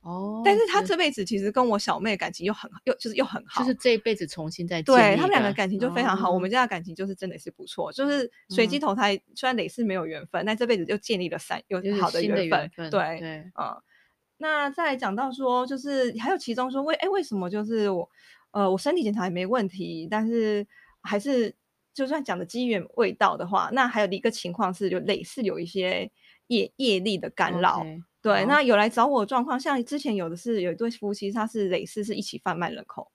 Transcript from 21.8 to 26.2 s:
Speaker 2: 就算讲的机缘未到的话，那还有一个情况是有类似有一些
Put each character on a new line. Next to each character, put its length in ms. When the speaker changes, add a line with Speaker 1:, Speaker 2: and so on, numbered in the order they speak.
Speaker 2:
就 120
算 180
讲 140
的 80
机 200
缘 200
未 180
到 240
的 100
话， 240
那 160
还 140
有 100
一 80
个 100
情 220
况 220
是 160
有 100
类 240
似 180
有 160
一 80
些 460